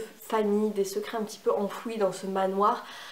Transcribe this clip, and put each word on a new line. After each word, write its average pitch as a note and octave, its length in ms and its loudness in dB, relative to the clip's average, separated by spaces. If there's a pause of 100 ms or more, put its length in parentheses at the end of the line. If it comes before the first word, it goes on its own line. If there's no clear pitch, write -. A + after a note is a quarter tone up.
(280)
famille, G#3+ 420 4
des G3 140 2
secrets G#3+ 340 -4
un G#3+ 40 -2
petit - 200 -8
peu A#3 100 2
enfouis G#3 460 -2
dans F#3+ 140 4
ce F#3+ 140 -8
manoir, F#3+ 580 2 (280)